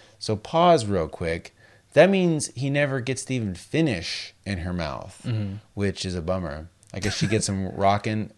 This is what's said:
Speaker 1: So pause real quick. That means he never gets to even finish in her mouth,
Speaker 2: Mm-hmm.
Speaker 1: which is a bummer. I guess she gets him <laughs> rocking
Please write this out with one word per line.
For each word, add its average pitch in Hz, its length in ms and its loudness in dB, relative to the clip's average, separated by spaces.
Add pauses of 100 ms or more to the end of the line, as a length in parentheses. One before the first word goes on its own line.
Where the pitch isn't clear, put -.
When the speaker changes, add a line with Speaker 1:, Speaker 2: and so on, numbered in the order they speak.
(180)
Speaker 1:
So - 180 -2
pause 165 500 4
real 92 220 0
quick. 85 460 -6 (400)
That 165 160 10
means 175 440 2
he 135 160 -2
never 139 300 0
gets 123 240 -4
to 131 100 -4
even 110 200 -2
finish - 800 -2 (120)
in 98 120 -2
her 87 140 -4
mouth, 78 540 -6
Speaker 2:
Mm-hmm. 107 280 -4 (200)
Speaker 1:
which 101 300 -2
is 92 100 -4
a 90 80 -4
bummer. 85 460 -4 (260)
I 95 60 -8
guess 98 160 -2
she - 100 -2
gets 101 220 0
him 95 200 -2
<laughs> - 60 -8
rocking 104 640 0